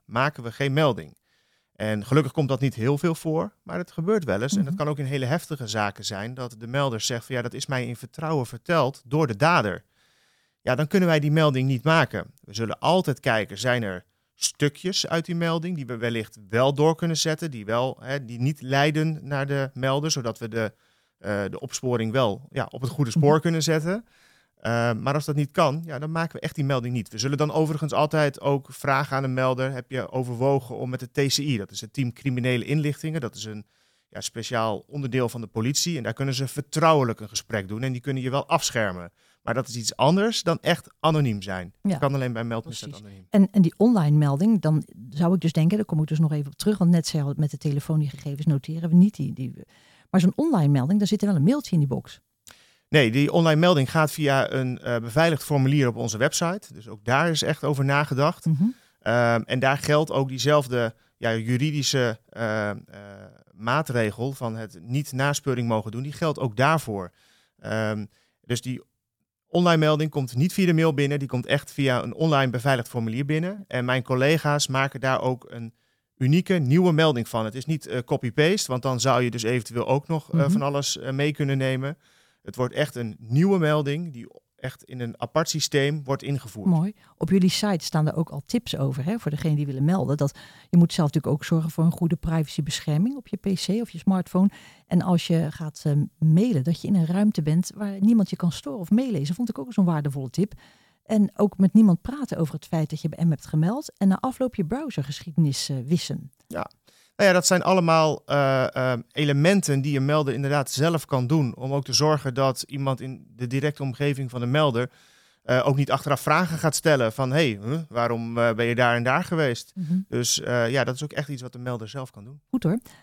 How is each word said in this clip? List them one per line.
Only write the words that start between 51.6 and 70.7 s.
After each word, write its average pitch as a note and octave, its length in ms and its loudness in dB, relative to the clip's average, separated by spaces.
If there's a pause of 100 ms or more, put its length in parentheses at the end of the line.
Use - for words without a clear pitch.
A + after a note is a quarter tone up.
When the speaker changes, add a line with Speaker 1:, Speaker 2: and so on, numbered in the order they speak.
Speaker 2:
in E3+ 80 2
die C#3+ 80 2
box. - 320 -8 (720)
Speaker 1:
Nee, C3+ 220 6
die C#3+ 200 2
online E3 280 4
melding D#3+ 320 4
gaat D#3 200 2
via C#3 400 0
een, B2+ 280 -4
eh, A#2+ 200 -2
beveiligd C#3 440 2
formulier C#3 440 2
op A2+ 80 0
onze A2+ 220 -4
website. E3+ 560 -2
Dus G#2+ 140 -18
ook G#2 180 -18
daar C#3 240 2
is D#3 120 -2
echt - 220 -4
over C#3 220 0
nagedacht. C#3+ 600 0
Speaker 2:
Mhm. D#3+ 180 2 (360)
Speaker 1:
Ehm, A#2 460 2
en B2+ 140 -2
daar C3+ 180 0
geldt D3+ 340 2
ook C3+ 160 0
diezelfde, B2+ 680 0 (220)
ja, A2+ 180 -2
juridische, B2 840 0 (100)
eh, G#2+ 400 -4
eh, G2 60 -6 (800)
maatregel A#2 800 -2
van A#2+ 240 -6
het G#2+ 260 -12
niet B2+ 300 -4
naspeuring C3 560 -2
mogen A2 240 -2
doen. A#2+ 120 -8
Die D3 80 -10
geldt D3+ 280 -4
ook A2+ 160 -4
daarvoor. A#2 560 0 (480)
Ehm, G#2+ 460 -4 (360)
dus A#2+ 200 -4
die B2+ 200 -8 (640)
online E3+ 380 4
melding D3+ 240 2
komt C3 260 -4
niet D#3 180 2
via F#3+ 120 2
de F3 80 4